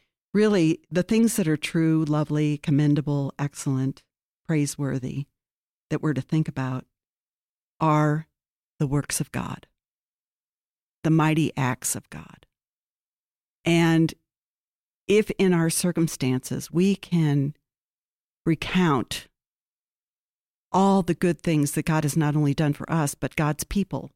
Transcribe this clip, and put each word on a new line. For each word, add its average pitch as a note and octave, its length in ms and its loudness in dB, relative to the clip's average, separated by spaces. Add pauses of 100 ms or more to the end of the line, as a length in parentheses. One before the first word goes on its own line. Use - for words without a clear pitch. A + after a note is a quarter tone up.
(340)
Really, G3 560 2
the F3 140 0
things A3 320 2
that F3+ 120 0
are D#3 100 2
true, D#3+ 480 0
lovely, D3+ 520 0
commendable, C#3+ 800 0
excellent, C3+ 640 -4 (420)
praiseworthy C#3 800 -4 (640)
that D3+ 120 -4
we're D3+ 120 -2
to C3 80 -4
think D#3 280 0
about B2+ 360 -8 (920)
are D3+ 480 2 (520)
the D3+ 80 0
works C#3 340 -2
of - 100 -10
God, - 360 -10 (1400)
the E3 60 0
mighty D#3 460 2
acts - 400 -4
of - 140 -14
God. - 360 -20 (1200)
And E3 500 4 (920)
if G#3 240 2
in F#3 220 2
our E3 160 2
circumstances C#3+ 1000 -4
we F#3+ 240 2
can D3 600 0 (920)
recount D#3+ 800 -2 (1400)
all F#3+ 300 4
the F3 120 0
good F3 280 -2
things D3+ 300 0
that D3+ 140 -4
God D#3 180 0
has D3 140 -2
not D3 180 2
only D3 180 2
done D3 200 0
for - 180 -12
us, D#3 240 0
but - 220 -8
God's D3+ 260 -2
people - 520 -6